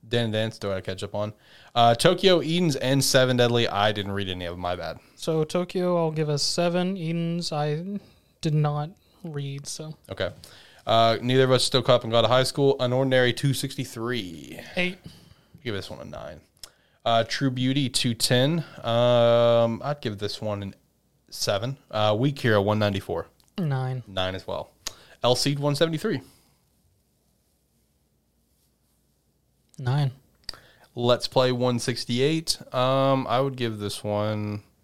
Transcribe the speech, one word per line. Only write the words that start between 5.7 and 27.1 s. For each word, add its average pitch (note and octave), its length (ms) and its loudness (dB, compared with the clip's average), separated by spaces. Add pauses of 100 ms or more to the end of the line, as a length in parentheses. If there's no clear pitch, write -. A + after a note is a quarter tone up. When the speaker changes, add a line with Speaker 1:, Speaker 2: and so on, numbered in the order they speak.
Speaker 2:
I'll E3 120 0
give D#3 200 -2
a D3 80 0
seven. F3+ 580 0
Eden's, E3+ 560 -4
I D3+ 320 -4 (560)
did D#3 140 0
not D3 360 0 (320)
read, C#3+ 440 -10
so. D#3 280 -12 (160)
Speaker 1:
Okay. F#2 200 -4 (560)
Uh, A2+ 340 4
neither B2+ 240 4
of C3 60 2
us B2+ 140 6
still B2+ 180 0
caught B2 140 6
up A#2 80 0
and A2+ 80 -4
got A#2 100 4
to A2 60 2
high B2+ 160 4
school. C#3 340 2
Unordinary, B2+ 580 2
two C#3 160 0
sixty-three. A2 1040 -8 (180)
Speaker 2:
Eight. F3+ 200 -4 (680)
Speaker 1:
Give A2+ 120 -6
this F#2+ 160 -10
one - 100 -14
a D2 60 -14
nine. D2 340 -14 (640)
Uh, A#2 200 4
True C3+ 260 -2
Beauty, C3 400 -2
two A#2 240 -2
ten. C#3 500 0 (180)
Um, A#2 1000 4
I'd C#3+ 160 -6
give G#2 180 -6
this G2+ 220 -6
one G#2 220 -6
an F#2+ 120 -10 (540)
seven. A#2 480 -4 (140)
Uh, G#2+ 280 2
Weak C#3 200 0
Hero, G#2+ 240 4
one G#2 160 2
ninety-four. F#2+ 480 -2 (320)
Speaker 2:
Nine. C3 480 -4
Speaker 1:
Nine F#2 280 -4
as F#2 120 -10
well. - 240 -8 (520)
El A#2+ 140 6
Cid, C#3+ 220 0
one C#3+ 160 0
seventy-three. D#3 480 -2 (3500)